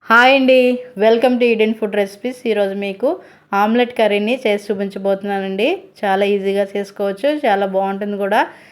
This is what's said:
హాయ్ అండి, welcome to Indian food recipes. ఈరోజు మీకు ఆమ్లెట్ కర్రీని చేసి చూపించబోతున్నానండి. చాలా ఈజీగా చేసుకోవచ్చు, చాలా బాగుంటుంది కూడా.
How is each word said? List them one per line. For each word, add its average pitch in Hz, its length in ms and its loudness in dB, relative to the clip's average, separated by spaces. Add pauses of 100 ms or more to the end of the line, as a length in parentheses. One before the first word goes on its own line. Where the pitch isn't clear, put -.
(100)
హాయ్ 247 260 6
అండి, 262 200 4 (460)
welcome 233 380 4
to 247 100 2
Indian 220 280 0
food 202 200 -4
recipes. 202 400 -6 (120)
ఈరోజు 202 320 0
మీకు 202 260 -4 (520)
ఆమ్లెట్ 240 380 0
కర్రీని 208 360 0 (100)
చేసి 208 240 -2
చూపించబోతున్నానండి. 196 1000 -4 (320)
చాలా 196 320 0
ఈజీగా 196 400 -2
చేసుకోవచ్చు, 202 560 -4 (160)
చాలా 196 300 0
బాగుంటుంది 196 480 -4
కూడా. 208 180 0 (320)